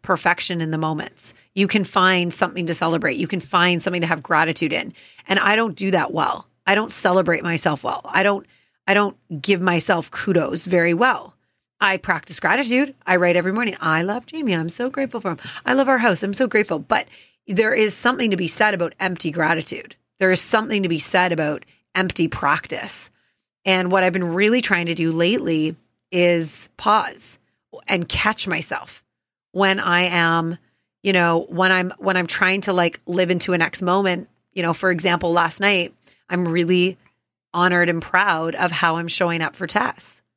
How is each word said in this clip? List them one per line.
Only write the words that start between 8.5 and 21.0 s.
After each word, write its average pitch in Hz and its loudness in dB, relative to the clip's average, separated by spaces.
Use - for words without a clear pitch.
I 196 4
don't 202 0
give 190 2
myself 175 0
kudos - -2
very 175 2
well. 240 0
I 190 2
practice - -6
gratitude. 254 2
I 185 4
write 175 4
every 180 0
morning, 220 -2
"I 160 2
love 214 -4
Jamie. 277 -2
I'm 160 -2
so 247 -4
grateful 262 -4
for 190 -4
him. 156 -8
I 247 2
love 269 4
our 262 4
house. 220 2
I'm 196 -2
so 254 0
grateful." 190 0
But - -2
there 220 2
is 214 2
something 247 0
to 185 2
be 175 -2
said 214 2
about 170 -4
empty 180 -4
gratitude. 160 -2
There 190 4
is 185 4
something 214 0
to 180 0
be 160 0
said 180 0